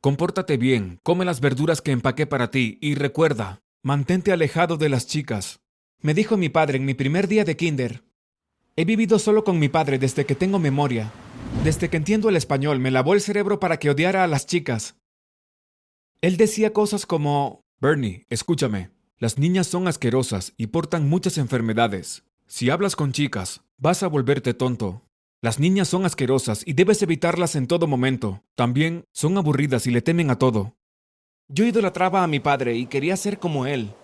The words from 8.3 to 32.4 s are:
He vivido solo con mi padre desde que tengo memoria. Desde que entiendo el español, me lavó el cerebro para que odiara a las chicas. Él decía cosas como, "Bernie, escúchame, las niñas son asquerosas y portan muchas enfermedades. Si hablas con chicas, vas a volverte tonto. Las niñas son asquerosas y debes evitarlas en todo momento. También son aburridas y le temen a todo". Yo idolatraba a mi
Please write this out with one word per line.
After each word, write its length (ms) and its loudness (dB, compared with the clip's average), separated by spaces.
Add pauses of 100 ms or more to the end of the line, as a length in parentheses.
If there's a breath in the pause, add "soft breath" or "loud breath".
He 100 0
vivido 320 4
solo 260 4
con 140 2
mi 100 4
padre 300 0
desde 260 0
que 100 -2
tengo 240 0
memoria. 540 0 (520)
Desde 260 0
que 80 -2
entiendo 320 2
el 60 4
español, 420 0
me 120 0
lavó 220 2
el 80 4
cerebro 400 -2
para 180 0
que 120 0
odiara 340 2
a 20 2
las 200 0
chicas. 500 -4 (1300)
Él 160 2
decía 340 4
cosas 320 0
como, 560 -2 (180)
"Bernie, 520 0
escúchame, 600 -2 (280)
las 180 -2
niñas 300 2
son 200 -2
asquerosas 680 -2
y 120 -6
portan 420 -2
muchas 260 0
enfermedades. 840 -2 (240)
Si 240 -2
hablas 260 0
con 160 -2
chicas, 480 -4 (160)
vas 260 0
a 40 -2
volverte 480 0
tonto. 480 -4 (400)
Las 160 -2
niñas 300 4
son 160 0
asquerosas 640 0
y 80 -4
debes 280 4
evitarlas 540 0
en 100 -2
todo 200 2
momento. 560 -2 (120)
También 580 0
son 260 0
aburridas 480 0
y 40 0
le 120 2
temen 280 2
a 80 0
todo". 380 0 (720)
Yo 160 0
idolatraba 580 0
a 40 2
mi 140 0